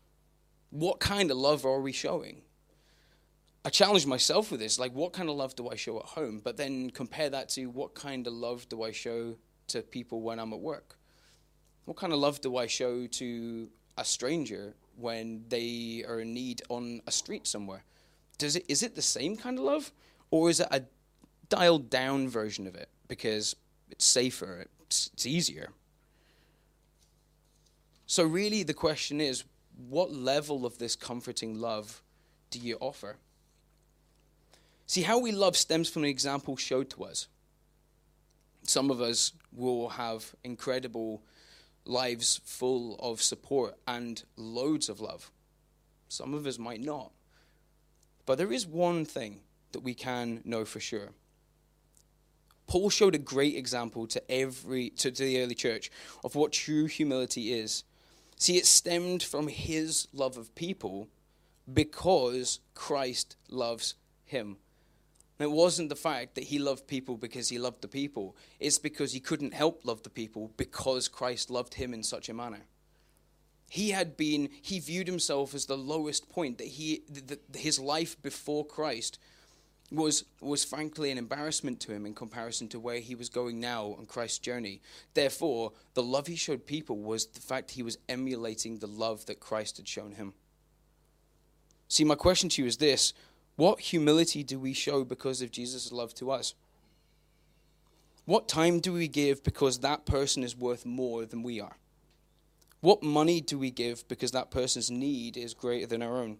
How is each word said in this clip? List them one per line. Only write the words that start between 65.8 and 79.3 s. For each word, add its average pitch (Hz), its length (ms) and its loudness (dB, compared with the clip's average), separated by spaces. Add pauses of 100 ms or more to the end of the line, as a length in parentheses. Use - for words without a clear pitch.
the 143 60 -4
fact 135 400 -2
that 127 100 -4
he 143 140 -2
loved 139 280 -2
people 127 280 -4
because 117 320 -6
he 120 100 -2
loved 123 240 -4
the - 60 -10
people. 139 480 -6 (240)
It's 143 200 2
because 143 340 -2
he 131 60 -6
couldn't 143 340 -2
help 156 320 2
love 113 180 -2
the 110 60 -16
people 110 480 -8
because 127 500 0
Christ 127 420 -4
loved 123 260 -4
him 123 180 -6
in 113 100 -8
such - 240 -6
a 117 60 -10
manner. 113 320 -10 (1040)
He 202 220 0
had 180 260 0
been, 147 320 2 (120)
he 190 180 -6
viewed 165 280 -4
himself 143 460 0
as 139 120 -4
the 135 120 -2
lowest 147 520 -2
point, 139 280 -4
that 113 100 -10
he, 151 360 -4 (100)
th-, 135 140 -16
th-, 139 360 -10
his 151 160 2
life 156 420 -2
before 147 440 -4
Christ 147 540 -4 (720)